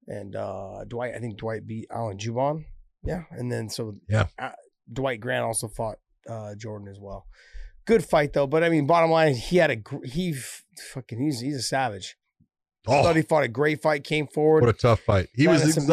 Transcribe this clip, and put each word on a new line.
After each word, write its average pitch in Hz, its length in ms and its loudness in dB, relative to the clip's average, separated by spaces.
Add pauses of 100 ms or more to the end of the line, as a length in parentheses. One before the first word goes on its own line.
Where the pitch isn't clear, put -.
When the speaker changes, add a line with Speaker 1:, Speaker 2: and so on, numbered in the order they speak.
Speaker 1:
And, 101 300 -12
uh, 98 520 -10
Dwight, 117 260 -8
I - 40 -12
think 110 200 -10
Dwight 113 280 -8
beat 110 240 -10
Alan 110 280 -8
Juban. 131 460 -4 (400)
Yeah. 160 280 -6
And 123 180 -6
then 113 180 -4
so 107 280 -8 (120)
Speaker 2:
Yeah. 107 180 2 (120)
Speaker 1:
uh, 127 120 -8 (420)
Dwight 127 280 -4
Grant 123 240 -2
also 113 220 -4
fought, 110 300 -6 (320)
uh, 107 260 -12
Jordan 107 340 -12
as 98 120 -18
well. 98 260 -14 (580)
Good 220 200 4
fight 151 280 2
though. 143 140 2
But 156 160 2
I 170 60 4
mean, 156 180 2
bottom 165 240 4
line, 160 240 4
he 120 220 -2
had 160 140 6
a 123 60 -2
gr-, 113 280 -10
he 160 300 -4
f-, - 280 -12 (300)
fucking, 120 280 -10
he's, 139 200 -2
he's 143 160 -6
a 123 60 -6
savage. 120 540 -4 (720)
I 139 120 6
Speaker 2:
Oh, 233 40 6
Speaker 1:
thought 170 140 4
he 160 60 6
fought 151 220 2
a 127 40 0
great 147 340 0
fight, 151 220 2
came 151 240 0
forward. 156 340 4
Speaker 2:
what 117 120 6
a - 40 -10
tough 117 220 4
fight. 95 340 2
He 131 140 4
was 165 140 6
Speaker 1:
Landed 156 120 4
some 147 120 0
good 156 60 6